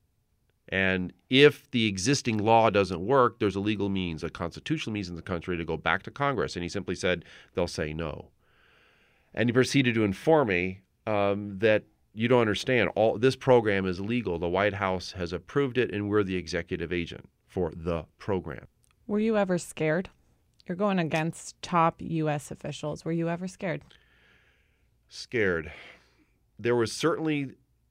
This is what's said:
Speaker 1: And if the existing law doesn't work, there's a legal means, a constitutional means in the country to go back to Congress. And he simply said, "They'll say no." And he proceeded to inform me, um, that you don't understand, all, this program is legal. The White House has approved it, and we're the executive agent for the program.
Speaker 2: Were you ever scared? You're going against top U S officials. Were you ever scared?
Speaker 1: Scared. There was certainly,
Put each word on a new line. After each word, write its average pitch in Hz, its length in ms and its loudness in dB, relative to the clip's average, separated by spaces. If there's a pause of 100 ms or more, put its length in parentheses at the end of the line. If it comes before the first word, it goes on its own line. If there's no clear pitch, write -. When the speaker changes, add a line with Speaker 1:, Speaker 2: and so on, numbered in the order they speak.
(680)
Speaker 1:
And 95 440 0 (160)
if 139 440 6
the 117 120 2
existing 110 540 0
law 113 320 6
doesn't 95 340 2
work, 123 360 2
there's 98 160 0
a 98 40 -2
legal 101 300 -2
means, 87 340 -4
a 80 60 -6
constitutional 107 640 -6
means 98 160 -6
in 87 60 -10
the 82 60 -12
country 87 360 -6
to 82 80 -6
go 80 100 -4
back 82 280 0
to - 60 -16
Congress. 135 460 -2
And 87 60 -6
he 87 80 -4
simply 92 240 -6
said, 90 320 -2 (260)
"They'll 87 140 -2
say 78 260 -6
no." 78 380 -8 (1040)
And 117 160 0
he - 20 2
proceeded 123 440 4
to 110 80 4
inform 131 440 2
me, 92 320 0 (260)
um, 101 520 -2
that 107 260 4 (300)
you 110 120 -2
don't 123 140 6
understand, 110 540 2
all, 107 240 4
this 127 180 2
program 107 480 4
is 92 160 -2
legal. 101 380 -2
The 85 100 -2
White 98 260 2
House 95 380 -4
has 87 220 -6
approved 123 420 -2
it, 120 160 0
and 104 160 -4
we're 104 160 2
the 95 120 -2
executive 85 540 -4
agent 85 380 -6 (180)
for 90 300 -2
the 82 300 -4 (120)
program. 87 480 -6 (400)
Speaker 2:
Were 208 140 -2
you 220 160 0
ever 190 220 2
scared? 156 500 -2 (580)
You're 180 100 -6
going 196 240 0
against 160 600 -4
top 165 380 2
U 156 320 -2
S 147 220 -6
officials. 151 520 -8
Were 160 80 -4
you 165 160 -2
ever 175 200 -6
scared? 170 340 -8 (1300)
Speaker 1:
Scared. 87 640 -2 (840)
There 117 200 0
was 113 160 0
certainly, 151 640 -2 (340)